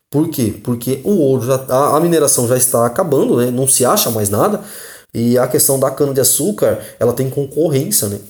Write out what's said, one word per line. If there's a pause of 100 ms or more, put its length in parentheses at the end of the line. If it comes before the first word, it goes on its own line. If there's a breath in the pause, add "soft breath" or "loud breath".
Por
quê?
Porque
o
ouro
já, (120)
a,
a
mineração
já
está
acabando,
né?
Não
se
acha
mais
nada. (500 loud breath)
E
a
questão
da
cana-de-açúcar, (200 loud breath)
ela
tem
concorrência,
né?